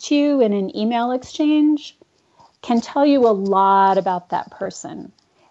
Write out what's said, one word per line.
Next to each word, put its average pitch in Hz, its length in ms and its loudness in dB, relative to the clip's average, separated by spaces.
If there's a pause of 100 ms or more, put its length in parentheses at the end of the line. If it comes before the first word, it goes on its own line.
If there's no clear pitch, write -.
to 302 80 0
you 285 240 2
in 214 120 2
an 196 240 -4
email 233 360 -2
exchange 302 840 0 (680)
can 233 180 0
tell 285 260 -2
you 277 220 4
a - 20 4
lot 196 680 2
about 185 320 -4
that - 200 -6
person. - 600 -14 (380)